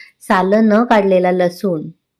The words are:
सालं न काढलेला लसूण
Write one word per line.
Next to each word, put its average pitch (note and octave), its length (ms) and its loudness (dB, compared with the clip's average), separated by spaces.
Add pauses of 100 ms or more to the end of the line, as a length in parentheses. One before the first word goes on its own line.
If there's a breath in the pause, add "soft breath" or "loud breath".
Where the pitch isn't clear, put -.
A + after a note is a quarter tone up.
(280 loud breath)
सालं G#3 400 2
न G#3 160 2
काढलेला G3 480 2
लसूण F3 560 -4 (320)